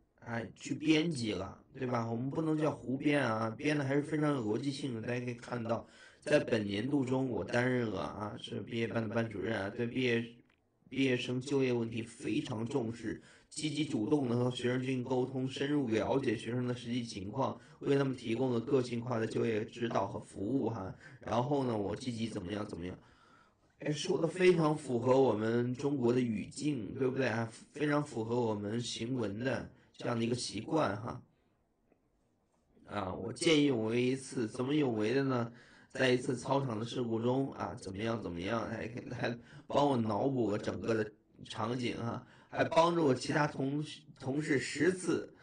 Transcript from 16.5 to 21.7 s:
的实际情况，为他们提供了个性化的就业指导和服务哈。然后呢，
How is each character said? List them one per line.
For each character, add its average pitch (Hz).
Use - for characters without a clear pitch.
的 123
实 117
际 123
情 104
况， 113
为 139
他 139
们 131
提 113
供 127
了 117
个 127
性 120
化 120
的 110
就 120
业 110
指 117
导 110
和 117
服 98
务 117
哈。 98
然 110
后 139
呢， 120